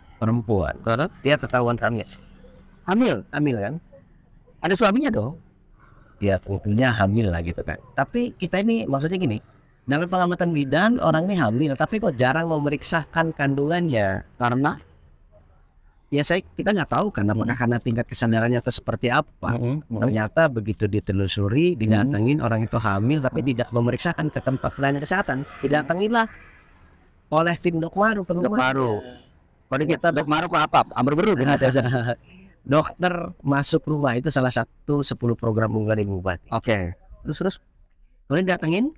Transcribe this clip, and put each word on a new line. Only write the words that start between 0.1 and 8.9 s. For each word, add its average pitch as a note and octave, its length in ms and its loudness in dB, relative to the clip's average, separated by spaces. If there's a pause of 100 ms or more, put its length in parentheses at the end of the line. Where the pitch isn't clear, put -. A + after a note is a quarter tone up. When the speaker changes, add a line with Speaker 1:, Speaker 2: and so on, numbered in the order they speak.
Speaker 1:
perempuan, G#2+ 640 0
Speaker 2:
Terus? A2+ 260 0 (140)
Speaker 1:
dia C#3+ 140 4
ketahuan A#2+ 420 0
hamil. A2+ 260 -2 (800)
Speaker 2:
Hamil? F#3 480 2
Speaker 1:
Hamil D3 240 0
kan? G#2+ 180 -4 (840)
Speaker 2:
Ada F3+ 160 0
suaminya A#3 320 2
dong? D3 320 -4 (800)
Speaker 1:
Ya G2 160 2
tentunya G#2 560 0
hamil G#2 400 2
lah E2+ 80 -2
gitu E2+ 240 -6
kan. D#2 160 -8 (160)
Tapi A#3+ 400 -2
kita F3+ 240 -2
ini A3+ 240 0
maksudnya C#3+ 320 -2